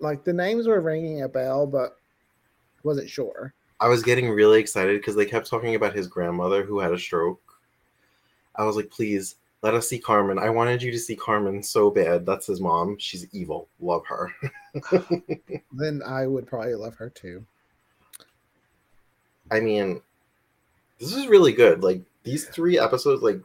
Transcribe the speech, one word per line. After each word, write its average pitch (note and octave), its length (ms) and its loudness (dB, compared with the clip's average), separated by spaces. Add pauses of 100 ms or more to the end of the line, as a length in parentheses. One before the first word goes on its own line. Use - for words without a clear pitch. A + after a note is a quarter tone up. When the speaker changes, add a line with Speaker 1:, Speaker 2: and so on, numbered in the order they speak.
Speaker 1:
Like, D3 220 -6
the F3 120 -2
names G#3+ 320 -2
were G#3 160 2
ringing D#3+ 400 -4
a C3+ 60 -4
bell, C3 380 -2
but C3+ 300 -2 (880)
wasn't D3 260 -4
sure. B2+ 460 -10 (260)
Speaker 2:
I A#2 80 4
was A#2+ 140 4
getting B2 260 2
really G#2+ 320 8
excited G2+ 420 0
'cause G#2 140 -4
they G#2 80 4
kept G#2+ 240 -4
talking A#2 260 -4
about G#2 220 0
his F#2+ 100 -4
grandmother F2+ 560 -2
who G2+ 160 -4
had F2 140 0
a F2+ 60 -2
stroke. F2 420 -2 (1160)
I G#2+ 80 -2
was G#2+ 120 -2
like, G#2 140 -6
"Please, G#2 460 -4 (260)
let A2 100 2
us A2+ 160 0
see B2 100 -6
Carmen." G2+ 400 2
I A2 120 0
wanted A#2+ 320 0
you B2 100 -6
to A#2 60 -4
see A2+ 180 -8
Carmen G2+ 460 -2
so G#2 280 4
bad. F2 360 2
That's F#2+ 200 -4
his F#2 140 -4
mom. F2+ 380 -2
She's F2 360 -12
evil. E2 340 -10 (120)
Love E2+ 260 -4
her. - 240 -8 (440)
<laughs> F3 880 -4 (100)
Speaker 1:
Then D3 340 -6
I C3 200 -4
would C3 200 -4
probably A#2+ 280 -6
love A2+ 220 -12
her A2+ 120 -14
too. F#2+ 380 -18 (2000)
Speaker 2:
I A2 100 2
mean, G#2 420 -2 (960)
this D3 160 -10
is C4+ 140 -6
really F3+ 240 10
good. F#2+ 300 6
Like, F#2 200 2 (200)
these C#3 260 -8
three F3 300 2
episodes, C3 440 2
like, G2+ 220 2